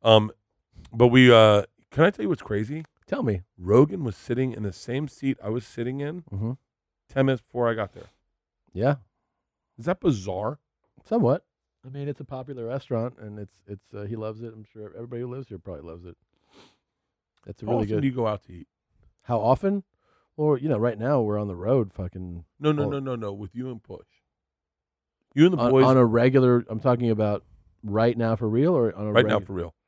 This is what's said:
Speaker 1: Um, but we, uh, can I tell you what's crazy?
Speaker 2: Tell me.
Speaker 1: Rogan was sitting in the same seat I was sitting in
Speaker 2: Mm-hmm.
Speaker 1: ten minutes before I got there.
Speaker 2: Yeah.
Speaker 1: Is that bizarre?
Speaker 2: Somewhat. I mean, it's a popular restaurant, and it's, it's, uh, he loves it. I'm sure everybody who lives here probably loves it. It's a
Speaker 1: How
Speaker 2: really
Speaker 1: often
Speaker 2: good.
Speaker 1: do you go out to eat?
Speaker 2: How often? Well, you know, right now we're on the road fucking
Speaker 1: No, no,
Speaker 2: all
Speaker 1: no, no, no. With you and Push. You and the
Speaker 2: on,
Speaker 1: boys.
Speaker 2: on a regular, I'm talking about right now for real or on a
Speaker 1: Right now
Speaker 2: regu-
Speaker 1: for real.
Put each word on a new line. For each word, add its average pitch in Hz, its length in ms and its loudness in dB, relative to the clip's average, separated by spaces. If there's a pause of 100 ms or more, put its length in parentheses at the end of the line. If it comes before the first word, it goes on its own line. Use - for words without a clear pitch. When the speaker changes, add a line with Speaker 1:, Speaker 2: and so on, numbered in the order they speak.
Speaker 1:
Um, 110 280 6 (640)
but 117 160 6
we, 123 240 8
uh, 107 320 8 (260)
can 151 140 2
I 202 60 4
tell 214 140 -8
you 202 40 -2
what's 175 140 -4
crazy? 110 420 -8 (220)
Speaker 2:
Tell 277 160 -6
me. 101 200 -2 (160)
Speaker 1:
Rogan 143 460 2
was 110 120 -6
sitting 127 360 -6
in 110 100 -10
the 101 100 -6
same 135 360 -8
seat - 340 -6
I 101 80 -8
was 117 160 -6
sitting 127 340 -8
in 160 220 -10
Speaker 2:
Mm-hmm. 110 300 -8 (560)
Speaker 1:
ten 135 180 0
minutes 131 160 0
before 120 260 -2
I 117 60 0
got 107 180 -6
there. - 140 -20 (680)
Speaker 2:
Yeah. 127 240 0 (840)
Speaker 1:
Is 117 80 -16
that 180 140 -4
bizarre? 104 580 -4 (460)
Speaker 2:
Somewhat. 175 400 0 (420)
I 131 40 -18
mean, 143 180 -10
it's 147 120 -10
a 139 40 -14
popular 131 420 -14
restaurant, 123 520 -6
and 107 200 -16
it's, 101 280 -18
it's, 101 280 -16
uh, 104 100 -12
he 110 120 -8
loves 110 260 -10
it. 113 120 -14
I'm 110 100 -20
sure 107 300 -18
everybody 120 260 -12
who 123 100 -8
lives 131 180 -14
here 98 100 -14
probably 85 240 -14
loves 85 240 -18
it. 87 100 -20 (1300)
It's - 160 -16
a 117 40 -12
Speaker 1:
How 123 60 -4
Speaker 2:
really 113 120 0
Speaker 1:
often 107 120 -2
Speaker 2:
good. - 60 0
Speaker 1:
do 135 60 0
you 127 60 -4
go 117 120 -2
out 107 180 -4
to - 100 -20
eat? 85 140 -20 (560)
Speaker 2:
How 120 140 -2
often? 190 460 0 (520)
Well, 151 200 0
you 131 120 -6
know, 123 100 0
right 113 200 -2
now 131 220 0
we're 104 180 0
on 104 80 -4
the 95 100 -8
road 107 360 0
fucking 90 520 -10 (140)
Speaker 1:
No, 151 140 0
no, 147 120 -2
Speaker 2:
all - 60 -2
Speaker 1:
no, 139 100 -6
no, 131 160 -6
no. 104 180 -8
With 101 200 -14
you 127 160 -10
and 117 120 -14
Push. 82 240 -18 (1300)
You 147 120 4
and 185 80 4
the 151 40 -4
Speaker 2:
on, 123 120 2
Speaker 1:
boys. 131 140 8
Speaker 2:
on 131 140 6
a 123 80 8
regular, 123 640 4
I'm 110 100 -6
talking 120 300 0
about 107 340 0 (380)
right 110 340 0
now 113 180 0
for 110 140 -4
real 139 260 2
or 117 220 0
on 104 100 -8
a 107 60 -4
Speaker 1:
Right 117 140 6
now 110 140 0
Speaker 2:
regu- 92 60 -14
Speaker 1:
for 101 60 -12
real. 85 220 -6 (140)